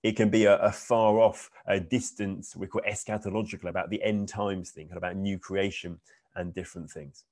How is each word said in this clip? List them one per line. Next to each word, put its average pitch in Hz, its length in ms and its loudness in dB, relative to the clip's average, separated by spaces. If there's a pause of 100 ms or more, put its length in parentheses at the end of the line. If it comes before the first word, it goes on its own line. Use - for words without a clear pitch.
It 110 140 2
can 107 120 6
be 110 140 6
a, 101 140 8
a 101 160 4
far 110 460 4
off, - 300 4 (180)
a 98 120 2
distance, 98 760 -4
we 95 140 -10
call 110 140 -4
eschatological, 104 880 -6
about 87 200 -4
the 101 140 -4
end 104 240 0
times 98 440 -4
thing, 78 200 -18
about 87 240 -6
new 98 240 -4
creation 95 640 -4 (340)
and 87 180 -8
different 85 380 -12
things. 71 400 -18